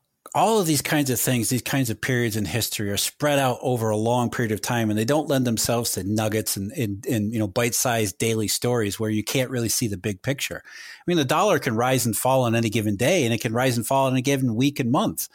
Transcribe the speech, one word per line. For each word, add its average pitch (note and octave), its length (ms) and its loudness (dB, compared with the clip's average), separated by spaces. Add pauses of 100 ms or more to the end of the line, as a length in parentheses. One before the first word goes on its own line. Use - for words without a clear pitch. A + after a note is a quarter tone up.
(340)
all G#3 260 4
of F3+ 60 2
these D#3 160 2
kinds D3 300 0
of A#2 80 0
things, A#2+ 300 0
these A#2+ 120 0
kinds C3 300 0
of G2+ 100 -6
periods A#2+ 340 0
in G#2+ 100 -2
history G#2 440 -4
are G2+ 80 -2
spread C#3+ 400 0
out C3 240 2
over A2+ 300 0
a G#2+ 60 0
long A#2 340 2
period A#2 200 -2
of G2+ 100 -2
time, A#2 280 0
and G#2+ 80 0
they A2 80 0
don't C#3+ 220 2
lend C3+ 180 2
themselves A#2 460 0
to G2 120 -4
nuggets G#2+ 540 -2
and, G2 140 -6
and, G#2 340 -4
and, A2 280 -2
you A#2+ 40 -2
know, G#2+ 100 0
bite-sized A#2 720 0
daily A2 300 0
stories A2+ 520 0
where A2 120 0
you G#2+ 120 0
can't B2+ 280 -2
really A#2 180 -2
see - 180 0
the G2 100 -4
big G2+ 260 -6
picture. - 420 -4
I - 400 -20
mean, F3 120 2
the C#3+ 80 4
dollar E3 340 4
can A#2+ 160 0
rise B2 300 2
and A2 120 0
fall C3 260 2
on A2+ 120 2
any A2+ 140 2
given G#2+ 260 0
day, D3 300 2
and A#2 80 2
it A2+ 80 -2
can A2+ 120 -2
rise B2 240 2
and A2+ 80 -2
fall C3+ 220 2
on C3 80 0
a B2+ 60 2
given C3 340 0
week C#3 240 0
and A#2+ 120 0
month, D#3+ 440 0